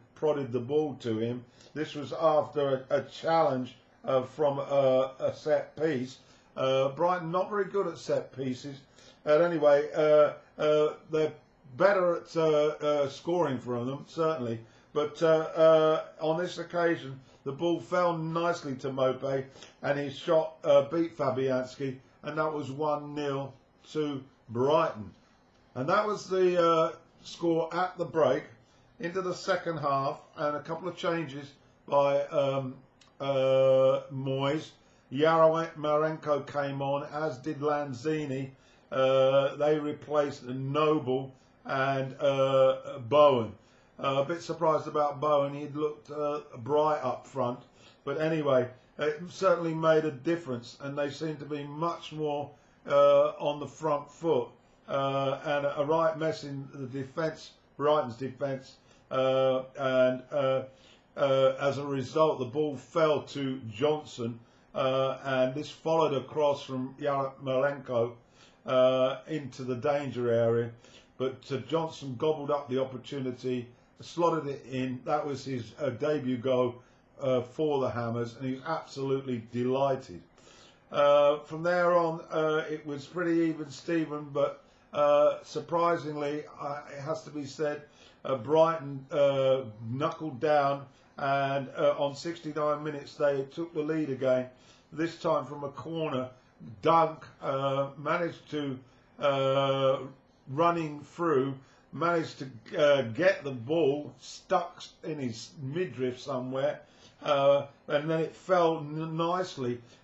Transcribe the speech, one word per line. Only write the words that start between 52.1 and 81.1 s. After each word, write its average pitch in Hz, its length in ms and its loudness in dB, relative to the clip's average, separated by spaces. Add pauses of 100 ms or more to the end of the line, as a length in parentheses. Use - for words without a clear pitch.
more, 147 400 -4 (340)
uh, 143 540 6
on 147 200 -4
the 143 80 -8
front 147 440 -4
foot. 139 380 0 (380)
Uh, 139 580 -2
and 143 200 0 (120)
a 147 80 0
right 160 320 2
mess 156 260 -4
in 139 300 -10
the 139 140 -10
defence, 139 640 -6 (260)
Brighton's 143 400 2
defence, 135 580 -6 (340)
uh, 131 540 2 (140)
and, 127 540 2
uh, 135 320 0 (520)
uh, 135 460 4
as 139 160 0
a 143 80 -6
result, 143 540 0
the 127 60 -4
ball 139 300 -2
fell 151 480 0
to 135 380 -6 (100)
Johnson, 120 680 -2 (340)
uh, 135 500 0
and 131 320 0
this 147 140 -8
followed 160 440 2
a 131 80 0
cross 143 420 0
from 131 360 -8
Yarmolenko, 135 1120 -2 (520)
uh, 131 520 4 (100)
into 139 360 -8
the 127 120 -4
danger 123 560 -2
area, 117 400 2 (460)
but, 131 340 -4
uh, 135 60 -2
Johnson 143 600 -4
gobbled 143 340 0
up 143 180 -2
the 127 100 0
opportunity, 127 880 -6 (340)
slotted 165 460 -2
it 139 240 -8
in. 127 320 -4
That 151 220 -2
was 139 180 -6
his, 123 360 -8
uh, 147 100 -2
debut 127 480 -2
goal, 123 380 0 (440)
uh, 127 220 0
for 147 400 -2
the 127 80 0
Hammers, 117 460 -4
and 135 100 -10
he 131 100 -4
was - 100 -12
absolutely 135 840 -4
delighted. 127 680 -2 (720)
Uh, 147 480 6